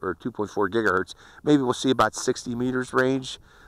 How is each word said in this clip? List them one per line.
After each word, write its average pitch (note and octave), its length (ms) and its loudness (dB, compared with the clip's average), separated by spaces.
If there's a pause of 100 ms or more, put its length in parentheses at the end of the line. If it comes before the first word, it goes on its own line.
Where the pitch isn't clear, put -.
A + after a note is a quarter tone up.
or F2+ 140 -4
two - 160 -8
point G#2 200 -6
four G2+ 180 0
gigahertz. F#2+ 460 0 (280)
Maybe D3 200 4
we'll B2 100 2
see C3 180 0
about A#2 240 2
sixty - 400 -4
meters B2+ 380 -4
range. C3 460 0 (280)